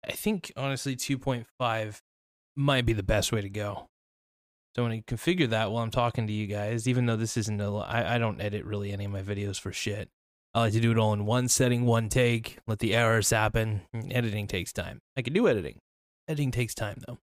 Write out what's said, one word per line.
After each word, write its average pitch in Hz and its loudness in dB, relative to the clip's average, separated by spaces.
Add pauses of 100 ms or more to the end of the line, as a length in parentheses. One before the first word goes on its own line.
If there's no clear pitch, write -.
I - -6
think, - -2
honestly, 135 -4
two 131 -2
point 123 -4 (120)
five 110 -2 (540)
might 139 4
be 117 2
the 104 0
best 101 2
way 110 0
to 98 -6
go. 101 -8 (840)
So 120 0
I'm 117 0
gonna 110 -4
configure 127 2
that 110 2
while 117 0
I'm 110 -2
talking 120 0
to 107 -2
you 107 -2
guys, 104 -2
even 123 4
though 113 2
this 110 -2
isn't 107 -2
a 101 -2
lo-, 104 -2
I, 113 -2
I 120 2
don't 110 -2
edit 104 -4
really 101 -6
any 101 -6
of 101 -4
my 98 -4
videos 101 -4
for 98 -8
shit. 101 -6 (460)
I 117 4
like 113 4
to 113 4
do 117 4
it 113 4
all 107 4
in 104 0
one 123 2
setting, 123 4
one 113 4
take, 120 0 (100)
let 110 0
the 107 2
errors 113 4
happen. 110 2 (280)
Editing 107 -2
takes 92 -4
time. - -6 (160)
I 131 -4
can 127 -4
do 208 4
editing. 85 0 (480)
Editing 147 0
takes 120 -2
time, - -6
though. 123 -12 (120)